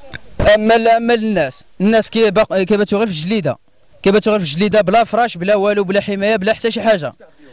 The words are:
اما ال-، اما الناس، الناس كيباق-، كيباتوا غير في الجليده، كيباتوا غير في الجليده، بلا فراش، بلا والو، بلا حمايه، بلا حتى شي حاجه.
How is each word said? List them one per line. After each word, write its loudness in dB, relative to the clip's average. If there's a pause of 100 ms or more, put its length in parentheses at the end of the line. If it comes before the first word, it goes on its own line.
(560)
اما 4
ال-، 2
اما 2
الناس، -2 (180)
الناس 2
كيباق-، 0
كيباتوا 0
غير 0
في -6
الجليده، -4 (460)
كيباتوا 2
غير 0
في -4
الجليده، 0
بلا 2
فراش، -2
بلا 0
والو، 0
بلا -2
حمايه، -2
بلا -2
حتى -4
شي -6
حاجه. 0 (400)